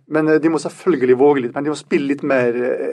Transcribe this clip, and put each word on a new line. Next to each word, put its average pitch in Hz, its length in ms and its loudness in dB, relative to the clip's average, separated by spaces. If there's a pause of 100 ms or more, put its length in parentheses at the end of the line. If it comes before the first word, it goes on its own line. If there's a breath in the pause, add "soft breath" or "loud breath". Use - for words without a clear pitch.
men, 156 220 -2
eh, 156 100 4
de 156 140 0
må 151 80 -2
selvfølgelig 131 560 0
våge 147 240 4
litt, - 140 -8
men 143 100 -6
de 151 80 -2
må 147 60 -8
spille 143 340 -2
litt 139 100 -6
mer, 127 300 0
eh, 123 400 -4